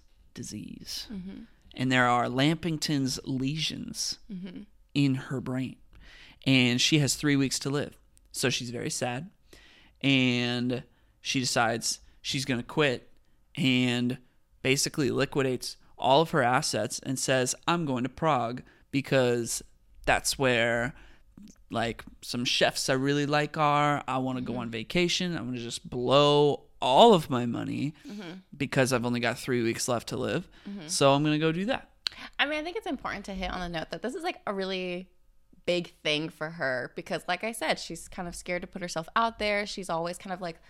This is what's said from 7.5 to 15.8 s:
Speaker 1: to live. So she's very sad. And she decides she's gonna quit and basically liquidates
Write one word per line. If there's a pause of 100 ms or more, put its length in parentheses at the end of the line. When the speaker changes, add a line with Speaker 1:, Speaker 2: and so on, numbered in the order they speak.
Speaker 1:
to
live. (340)
So
she's
very
sad. (720)
And (380)
she
decides (220)
she's
gonna
quit (460)
and (440)
basically
liquidates (200)